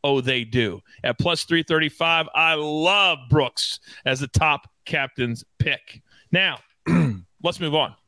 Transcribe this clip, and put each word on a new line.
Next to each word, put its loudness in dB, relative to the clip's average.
Oh, 2
they 0
do. -2
At -2
plus -2
three 2
thirty-five, 0
I 4
love 0
Brooks 0
as 0
the -4
top 0
captain's -4
pick. -4
Now, 0
<clears throat> -2
let's -4
move -2
on 0